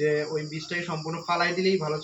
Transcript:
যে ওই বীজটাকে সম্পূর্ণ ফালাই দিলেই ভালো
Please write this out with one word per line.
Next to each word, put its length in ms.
যে 100
ওই 180
বীজটাকে 400
সম্পূর্ণ 260
ফালাই 320
দিলেই 260
ভালো 200